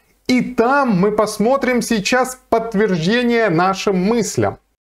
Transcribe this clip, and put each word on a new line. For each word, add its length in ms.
И 160
там 580
мы 120
посмотрим 720
сейчас 560
подтверждение 1000
нашим 460
мыслям. 600